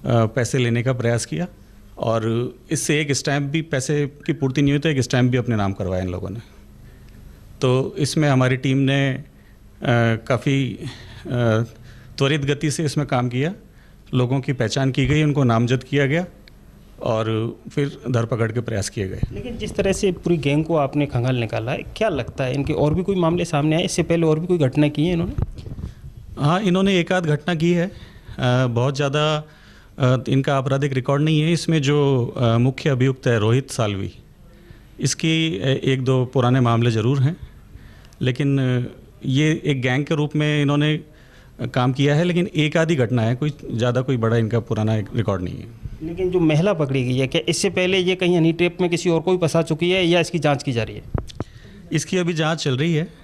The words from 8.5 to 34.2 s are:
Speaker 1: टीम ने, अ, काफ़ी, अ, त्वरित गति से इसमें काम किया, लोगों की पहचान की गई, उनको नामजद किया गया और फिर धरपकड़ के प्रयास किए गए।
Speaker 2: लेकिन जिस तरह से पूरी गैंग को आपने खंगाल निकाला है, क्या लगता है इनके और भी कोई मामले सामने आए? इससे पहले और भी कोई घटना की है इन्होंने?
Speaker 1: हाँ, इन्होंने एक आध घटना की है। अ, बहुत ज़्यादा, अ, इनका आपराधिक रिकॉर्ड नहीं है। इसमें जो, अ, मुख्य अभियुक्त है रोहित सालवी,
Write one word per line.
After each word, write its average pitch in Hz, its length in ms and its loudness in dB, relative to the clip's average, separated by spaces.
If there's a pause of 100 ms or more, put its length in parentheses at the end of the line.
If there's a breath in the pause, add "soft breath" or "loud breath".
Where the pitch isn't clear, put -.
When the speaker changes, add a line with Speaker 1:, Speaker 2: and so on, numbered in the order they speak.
Speaker 1:
टीम 131 200 0
ने, 139 340 2
अ, 135 120 -6 (1040 soft breath)
काफ़ी, 135 520 0 (460 loud breath)
अ, 117 380 2 (540 loud breath)
त्वरित 139 280 0
गति 143 260 0
से 165 120 -4
इसमें 143 240 -2
काम 123 220 0
किया, 135 240 -2 (600 soft breath)
लोगों 127 260 2
की 131 140 -4
पहचान 131 380 0
की 131 140 0
गई, 151 180 2
उनको 143 200 2
नामजद 120 400 2
किया 139 220 0
गया 160 200 0 (760)
और 110 560 -2 (160)
फिर 143 260 -4 (120)
धरपकड़ 113 400 0
के 117 80 -4
प्रयास 113 300 -4
किए 98 180 -4
गए। 95 120 -8 (120)
Speaker 2:
लेकिन 226 260 -10
जिस - 180 -8
तरह 196 160 2
से 190 200 2
पूरी 170 260 0
गैंग 143 280 2
को 165 100 0
आपने 143 300 2
खंगाल 127 300 0
निकाला 113 360 -4
है, 156 60 -4
क्या - 320 -2
लगता 139 340 -4
है 127 100 -2
इनके 143 200 -2
और 143 200 2
भी 180 100 0
कोई 196 120 0
मामले 175 300 0
सामने 156 300 0
आए? 175 80 2
इससे 180 200 -2
पहले 170 220 2
और 156 140 2
भी 175 80 -6
कोई 180 100 2
घटना 147 300 4
की 147 200 0
है 180 60 0
इन्होंने? 170 200 -2 (1040 loud breath)
Speaker 1:
हाँ, 156 220 2
इन्होंने 190 380 2
एक 165 120 0
आध 185 140 0
घटना 151 300 0
की 165 160 2
है। 175 160 2
अ, 208 40 -8 (760 loud breath)
बहुत 120 280 0
ज़्यादा, 151 520 0 (520 loud breath)
अ, 131 180 4 (120)
इनका 135 280 2
आपराधिक 135 360 0
रिकॉर्ड 139 280 0
नहीं 156 200 4
है। 160 100 2
इसमें 160 300 2
जो, 139 560 2
अ, 117 200 4
मुख्य 131 320 2
अभियुक्त 131 380 2
है 117 120 4
रोहित 117 320 2
सालवी, 98 420 -2 (840 loud breath)